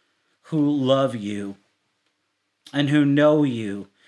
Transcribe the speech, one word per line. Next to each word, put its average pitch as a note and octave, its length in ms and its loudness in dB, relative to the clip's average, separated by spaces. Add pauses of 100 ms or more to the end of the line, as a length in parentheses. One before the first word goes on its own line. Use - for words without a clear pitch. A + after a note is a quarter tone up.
(420)
who D3 260 -2
love C3+ 460 0
you G2+ 400 -8 (1160)
and C#3+ 160 -2
who D3 160 2
know D3 380 4
you A2 440 -6 (200)